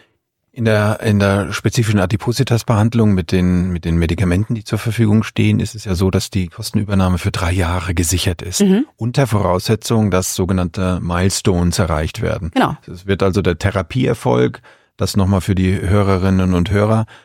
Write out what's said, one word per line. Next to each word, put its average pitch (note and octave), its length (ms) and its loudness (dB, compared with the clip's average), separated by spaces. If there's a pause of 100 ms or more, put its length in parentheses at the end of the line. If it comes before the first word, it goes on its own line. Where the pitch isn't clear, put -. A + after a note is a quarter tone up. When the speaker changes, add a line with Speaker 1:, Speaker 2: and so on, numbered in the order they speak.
(520)
Speaker 1:
In A#2 140 -4
der, G#2+ 360 2
in G#2 180 2
der G2 340 2
spezifischen G#2+ 460 0
Adipositas-Behandlung A2+ 1160 2
mit F#2 180 0
den, F2+ 380 2
mit F2 160 -4
den E2 120 2
Medikamenten, F2 580 0
die G#2+ 80 -8
zur - 160 -4
Verfügung A2 440 2
stehen, G#2+ 360 0
ist G2 160 -4
es G#2+ 100 -14
ja G2 80 -4
so, F#2+ 160 2
dass - 220 -2
die F#2 160 -2
Kostenübernahme F#2+ 720 -2
für F#2+ 120 -4
drei E2+ 200 -2
Jahre F2+ 420 -2
gesichert F2 480 -2
ist. F#2 200 -4
Speaker 2:
Mhm. G3+ 240 4 (120)
Speaker 1:
Unter A#2+ 300 0
Voraussetzung, G#2 840 0
dass F#2 240 0
sogenannte F#2 680 -2
Milestones F2 760 0
erreicht E2 440 -2
werden. E2+ 320 -4
Speaker 2:
Genau. B3+ 220 0 (160)
Speaker 1:
Es F2+ 140 -18
wird G2 160 0
also G2 220 0
der - 160 0
Therapieerfolg, B2 1000 -2 (360)
das - 180 -4
nochmal G2 260 2
für G2 140 -2
die F#2 240 0
Hörerinnen F#2+ 760 2
und F2 160 0
Hörer, G#2+ 340 2 (200)